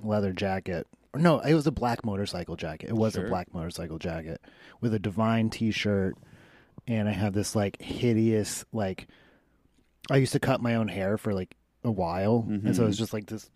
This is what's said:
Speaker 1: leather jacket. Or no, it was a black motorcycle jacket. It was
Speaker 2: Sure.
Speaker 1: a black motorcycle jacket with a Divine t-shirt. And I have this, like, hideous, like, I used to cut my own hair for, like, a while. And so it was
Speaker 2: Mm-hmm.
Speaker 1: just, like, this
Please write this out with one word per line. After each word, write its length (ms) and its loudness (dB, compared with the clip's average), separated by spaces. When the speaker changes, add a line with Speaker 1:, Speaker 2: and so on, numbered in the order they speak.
Speaker 1:
leather 300 0
jacket. 520 -4
Or 80 -2
no, 180 6
it 140 4
was 120 4
a 60 4
black 340 -2
motorcycle 520 -4
jacket. 320 -8
It 60 -2
was 180 2
Speaker 2:
Sure. 120 -4
Speaker 1:
a 40 -6
black 240 -4
motorcycle 440 -8
jacket 440 -8
with 120 0
a 60 0
Divine 500 2
t-shirt. 640 0
And 220 0
I 60 0
have 200 0
this, 220 -2
like, 260 0
hideous, 920 2
like, 340 -4
I 60 4
used 160 4
to 80 2
cut 200 2
my 140 2
own 140 2
hair 280 0
for, 160 -2
like, 220 -4
a 80 0
while. 580 2
And 260 0
so 80 4
it 40 6
was 100 2
Speaker 2:
Mm-hmm. 60 -4
Speaker 1:
just, 100 -4
like, 140 -8
this 280 -10